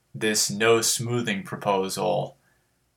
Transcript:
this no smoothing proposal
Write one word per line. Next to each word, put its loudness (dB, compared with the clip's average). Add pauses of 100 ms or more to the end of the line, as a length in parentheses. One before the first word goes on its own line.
(140)
this 0
no 4
smoothing -2
proposal -2 (600)